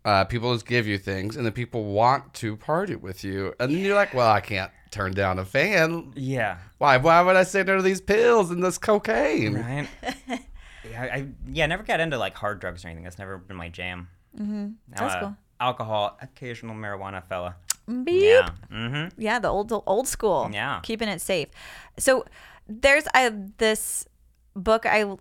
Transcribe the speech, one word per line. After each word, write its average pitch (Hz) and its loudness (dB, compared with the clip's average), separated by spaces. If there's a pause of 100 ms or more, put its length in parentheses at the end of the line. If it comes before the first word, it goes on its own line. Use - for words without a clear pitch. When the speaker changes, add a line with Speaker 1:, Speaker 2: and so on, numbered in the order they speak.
Speaker 1:
Uh, 98 4
people 120 -2
just 110 -4
give 123 0
you 101 0
things, 98 -4
and 127 -4
then 107 -2
people 117 -6
want 120 2
to 110 -8
party 165 -4
with - -12
you. 95 -6
And 135 0
then 175 0
you're 196 0
like, 202 2
"Well, 123 6
I 101 6
can't 98 -6 (200)
turn 95 -4
down 92 0
a 95 -6
fan." 165 0
Speaker 2:
Yeah. 127 -4 (220)
Speaker 1:
Why, 135 8
why 165 8
would 185 6
I 185 8
say 190 0
no 190 2
to 190 2
these 185 2
pills 214 4
and 180 -4
this 180 0
cocaine? 220 0
Speaker 2:
Right. 139 -4 (140)
Speaker 3:
<laughs> 247 -10 (440)
Speaker 2:
Yeah, 113 -12
I, 135 -6 (240)
yeah, 151 0
I - 4
never 185 -4
got 196 0
into, 160 0
like, 95 -4
hard 104 -6
drugs 87 -10
or 90 -14
anything. 82 -12
That's 90 -16
never 95 -12
been 90 -16
my 85 -10
jam. 90 -10 (280)
Speaker 3:
Mm-hmm. 208 -8
Speaker 2:
I'm 208 -8 (100)
Speaker 3:
That's 214 -6
Speaker 2:
a 90 -4
Speaker 3:
cool. 202 -6 (240)
Speaker 2:
alcohol, 110 -4
occasional 120 -14
marijuana 98 -10
fella. 90 -6 (460)
Speaker 3:
Beep. 359 2
Speaker 2:
Yeah. 480 6 (220)
Mm-hmm. 139 -8
Speaker 3:
Yeah, 220 -2
the 190 -2
old, 208 -2 (140)
old 233 0
school. 160 0
Speaker 2:
Yeah. 107 -4
Speaker 3:
Keeping 220 -6
it 180 -6
safe. 165 -2 (480)
So - 2 (420)
there's, 277 4 (100)
I, 254 6 (260)
this - 0 (480)
book 220 2
I, 220 4 (200)